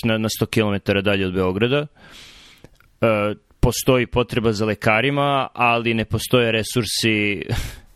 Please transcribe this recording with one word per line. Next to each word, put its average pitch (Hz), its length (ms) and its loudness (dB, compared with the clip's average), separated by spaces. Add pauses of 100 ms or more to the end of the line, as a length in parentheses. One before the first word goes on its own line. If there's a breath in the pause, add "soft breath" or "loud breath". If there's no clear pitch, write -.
na, 113 160 0
na 110 100 -2
sto - 180 -2
kilometara 101 560 0
dalje 98 240 0
od 92 80 -4
Beograda, 104 520 0 (1120 loud breath)
e, 117 60 2 (540)
postoji 123 460 2
potreba 117 460 0
za 104 120 -2
lekarima, 131 880 0
ali 117 400 0
ne 110 100 0
postoje 117 480 0
resursi, 107 920 0 (540 loud breath)